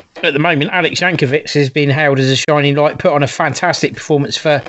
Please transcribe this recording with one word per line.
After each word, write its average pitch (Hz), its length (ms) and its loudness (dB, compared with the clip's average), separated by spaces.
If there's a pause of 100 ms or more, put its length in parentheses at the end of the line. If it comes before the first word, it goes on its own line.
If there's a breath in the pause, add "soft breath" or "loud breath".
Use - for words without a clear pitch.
(220)
at 156 120 0
the 139 40 0
moment, 151 340 0
Alex 165 280 0
Jankovic 156 540 0
has 143 160 2
been 147 180 0
hailed 139 300 2
as 131 100 2
a 131 80 2
shining 143 380 2
light, 147 240 0
put 180 140 0
on 143 100 2
a 135 40 2
fantastic 156 680 -2
performance 143 420 -2
for 147 320 0